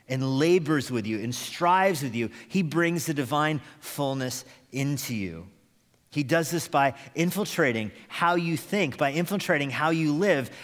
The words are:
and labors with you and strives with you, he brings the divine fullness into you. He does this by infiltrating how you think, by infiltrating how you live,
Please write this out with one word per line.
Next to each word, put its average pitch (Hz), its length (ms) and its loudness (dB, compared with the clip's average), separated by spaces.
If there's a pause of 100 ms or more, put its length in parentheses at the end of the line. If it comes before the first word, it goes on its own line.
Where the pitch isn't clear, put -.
and 131 320 0
labors 156 500 2
with 117 160 -2
you 107 140 -2
and 120 160 -4
strives 180 680 2
with 120 140 -4
you, 117 160 -2 (160)
he 190 160 0
brings 165 420 0
the 160 80 -2
divine 147 480 0 (180)
fullness 135 640 -4 (280)
into 135 420 -4
you. 87 340 -6 (640)
He 147 120 -2
does 160 280 2
this 170 160 -2
by 139 260 4 (220)
infiltrating 160 760 0 (160)
how 175 280 2
you 170 200 0
think, 175 420 -2
by 143 120 2
infiltrating 160 600 0
how 147 180 0
you 160 240 2
live, 156 360 2 (140)